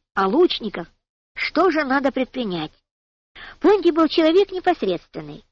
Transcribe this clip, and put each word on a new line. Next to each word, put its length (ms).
о 140
лучниках. 600
Что 360
же 140
надо 260
предпринять? 640
Понтий 300
был 180
человек 420
непосредственный, 1000